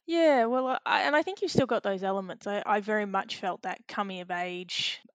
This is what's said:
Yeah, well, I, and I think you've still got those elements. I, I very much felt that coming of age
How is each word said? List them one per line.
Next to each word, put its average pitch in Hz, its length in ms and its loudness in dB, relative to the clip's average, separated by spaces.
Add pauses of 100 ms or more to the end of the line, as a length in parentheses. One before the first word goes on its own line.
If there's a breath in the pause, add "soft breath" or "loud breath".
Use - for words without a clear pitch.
Yeah, 311 400 6
well, 254 400 0
I, - 180 4
and 285 120 4
I 311 80 4
think 381 180 -8
you've 392 100 -2
still 277 140 2
got 220 160 0
those 190 220 -2
elements. 190 420 -4
I, 202 200 -4
I 208 160 2
very 214 240 0
much 190 320 -4
felt 180 260 -4
that 180 240 -6
coming 190 340 -6
of 180 80 -10
age 180 720 -4 (160)